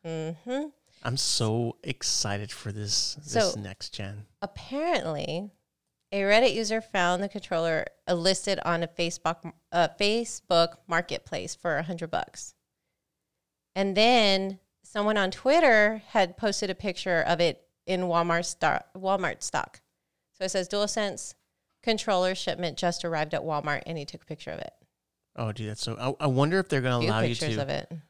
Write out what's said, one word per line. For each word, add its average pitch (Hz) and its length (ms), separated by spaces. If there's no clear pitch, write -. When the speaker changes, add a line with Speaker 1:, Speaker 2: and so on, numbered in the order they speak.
Speaker 1:
Mm-hmm. 165 640
Speaker 2:
I'm 117 140
so 117 680
excited 104 680
for - 200
this, 104 440
this 147 160
Speaker 1:
So, 107 60
Speaker 2:
next 98 340
gen. 101 320
Speaker 1:
apparently, 202 1080
a 196 100
Reddit 214 340
user 220 260
found 180 400
the 196 80
controller, 165 560
uh, 185 60
listed 185 520
on 170 160
a 165 60
Facebook, 165 640
uh, 170 180
Facebook 202 760
Marketplace - 680
for 160 240
a 160 60
hundred 170 260
bucks. - 460
And 196 200
then 196 640
someone 214 340
on 190 120
Twitter 220 800
had 185 300
posted 202 340
a 185 40
picture 180 460
of 170 180
it 165 220
in 180 160
Walmart 170 440
sto-, - 340
Walmart 190 480
stock. - 380
So 190 120
it 185 40
says, 185 200
"DualSense 208 680
controller 190 520
shipment 170 420
just 175 280
arrived 156 280
at - 100
Walmart," 147 420
and 165 120
he 143 80
took - 180
a - 20
picture - 260
of - 80
it. - 140
Speaker 2:
Oh, 110 160
dude, 107 180
that's 107 140
so, 117 360
I, - 40
I 147 40
wonder 143 320
if 185 100
they're 139 120
gonna 123 200
Speaker 1:
Few 113 80
Speaker 2:
allow 110 120
you 117 140
Speaker 1:
pictures 113 220
Speaker 2:
to, 143 40
Speaker 1:
of 139 80
it. - 220